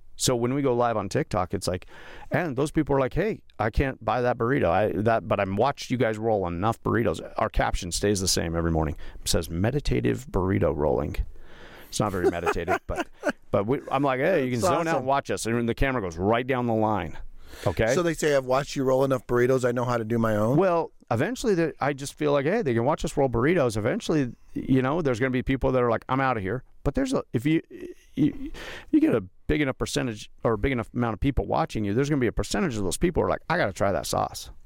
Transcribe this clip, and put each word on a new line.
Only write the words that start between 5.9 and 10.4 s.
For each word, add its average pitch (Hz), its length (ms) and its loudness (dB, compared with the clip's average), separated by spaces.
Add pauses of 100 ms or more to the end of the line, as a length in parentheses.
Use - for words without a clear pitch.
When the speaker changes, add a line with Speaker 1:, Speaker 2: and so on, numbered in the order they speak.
Speaker 1:
you 131 60 0
guys 113 220 0
roll 107 280 0
enough 90 380 -2
burritos." 104 360 0 (160)
Our - 120 0
caption - 420 -2
stays 101 300 0
the 95 80 -2
same 85 260 -2
every 82 160 0
morning. 80 240 0 (280)
It - 60 -8
says, 85 220 0
"Meditative 117 800 0
burrito 92 460 2